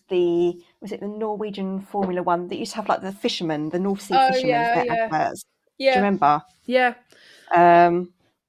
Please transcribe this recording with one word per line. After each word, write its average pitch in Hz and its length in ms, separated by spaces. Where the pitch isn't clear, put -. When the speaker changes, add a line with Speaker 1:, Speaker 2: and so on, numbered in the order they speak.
Speaker 1:
the, 175 500
was 208 140
it - 80
the 202 80
Norwegian 208 720
Formula 185 420
One 175 240
that 202 100
used 226 140
to - 60
have, 208 100
like, - 140
the 190 100
fishermen, 160 600
the 175 80
North 196 240
Sea - 140
Speaker 2:
Oh, 262 140
Speaker 1:
fishermen, 262 180
Speaker 2:
yeah, 233 260
Speaker 1:
their 240 100
Speaker 2:
yeah. 233 260
Speaker 1:
adverts. - 320
Speaker 2:
Yeah. 269 180
Speaker 1:
Do 247 40
you 202 60
remember? 151 360
Speaker 2:
Yeah. 247 280
Speaker 1:
Um, 175 580